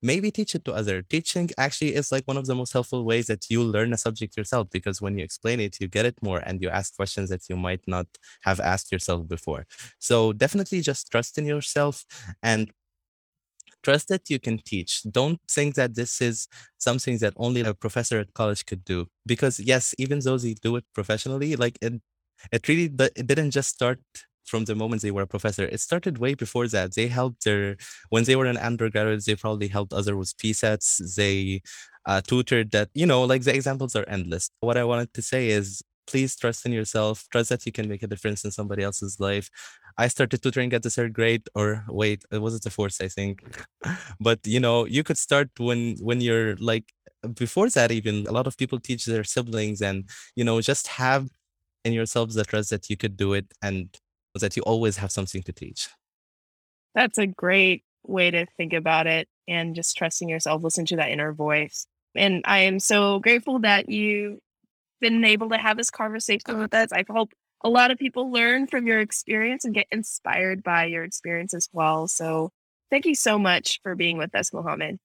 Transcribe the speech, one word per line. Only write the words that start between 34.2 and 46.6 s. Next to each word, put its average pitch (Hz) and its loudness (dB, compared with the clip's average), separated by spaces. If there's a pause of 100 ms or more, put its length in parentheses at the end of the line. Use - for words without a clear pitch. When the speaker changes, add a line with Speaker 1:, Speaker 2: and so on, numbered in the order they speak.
Speaker 1:
What 120 2
I 123 2
wanted 120 0
to 117 -8
say 127 0
is, 101 0 (240)
please 131 0
trust - -2
in 123 0
yourself. 110 -2
Trust 120 2
that 123 -2
you 113 -6
can 107 -4
make 101 -6
a 110 -6
difference 104 -4
in 104 -6
somebody 101 -4
else's 98 -4
life. 101 0 (480)
I 120 4
started 123 0
tutoring 123 0
at 117 0
the 117 -2
third 117 -2
grade, 113 2 (120)
or 107 0
wait, 104 0
it 110 -2
was 110 -2
at 107 -8
the 107 -6
fourth, 101 -2
I 95 -4
think. 98 -6 (380)
<laughs> - -8
But, 113 4
you 110 2
know, 120 4
you 143 0
could - -2
start 143 2
when, 120 0
when 120 0
you're, 113 2
like, 113 -2 (420)